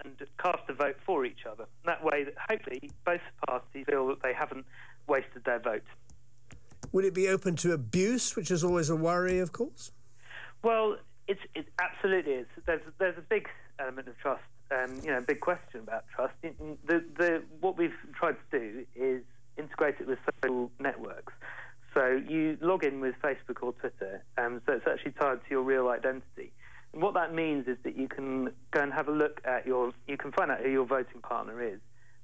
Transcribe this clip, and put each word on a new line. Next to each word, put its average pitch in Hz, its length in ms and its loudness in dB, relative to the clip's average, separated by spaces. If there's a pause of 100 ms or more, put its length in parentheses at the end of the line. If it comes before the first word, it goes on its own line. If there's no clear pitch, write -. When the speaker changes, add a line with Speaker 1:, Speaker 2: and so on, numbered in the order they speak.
Speaker 1:
and 135 100 -12 (280)
cast 175 260 2
a 139 60 -4
vote 143 300 2
for 156 200 2
each 120 260 -4
other. 110 160 -10 (180)
That 160 200 0
way, 147 200 4
that 143 100 -8 (160)
hopefully, 147 400 -4 (140)
both 175 160 4 (260)
parties 127 420 -4
feel 135 200 4
that 139 140 0
they 127 100 2
haven't 135 340 -4 (400)
wasted 135 380 0
their 120 140 4
vote. 113 260 0 (1080)
Speaker 2:
Would 190 120 6
it 185 100 4
be 190 140 4
open 185 280 4
to 175 160 4
abuse, 180 640 4
which 185 140 0
is 170 120 4
always 175 280 4
a 160 60 4
worry, 180 420 4
of 180 140 0
course? - 380 -4 (720)
Speaker 1:
Well, 220 340 4 (300)
it's, 196 140 0 (140)
it 311 120 -6 (140)
absolutely 180 520 2
is. 127 140 0 (200)
There's, 160 160 2 (160)
there's 180 200 2
a 175 40 -10
big - 260 0 (300)
element 131 300 -6
of 120 100 -14
trust. 135 240 0 (260)
Um, 131 340 0
you 151 100 0
know, 123 80 2
big 143 200 2
question - 400 -2
about 110 240 -6 (100)
trust. 127 280 0
The, 156 640 0 (120)
the, 170 260 4 (180)
what 185 180 2
we've 170 160 2 (240)
tried 160 160 4 (160)
to 143 80 4
do 117 260 -6 (120)
is 127 260 2 (340)
integrate 151 440 2
it 123 80 -6
with 127 100 0 (240)
social 123 380 2
networks. - 520 -4 (640)
So 131 340 6
you 156 320 2
log 170 240 4
in 135 160 2
with 127 220 0
Facebook 135 400 -2
or 120 120 0
Twitter, 98 500 -6 (120)
um, 120 300 0
so - 60 4
it's 117 140 2
actually 135 260 0
tied 139 320 2
to - 60 -6
your 131 120 4
real 131 260 4
identity. 131 640 -2 (400)
And 156 80 -4
what 190 140 4
that 165 180 2
means 151 360 2
is 123 160 0
that - 120 -4
you 135 120 0
can 131 420 -2 (220)
go 156 80 6
and 139 120 2
have 147 140 0
a 151 60 2
look 151 320 4
at 127 220 0
your, 127 260 4 (160)
you 139 80 -2
can 139 160 -4
find 180 180 4
out 110 100 0
who 123 80 2
your 135 160 4
voting 123 380 0
partner 113 400 -4
is, 104 160 -4 (460)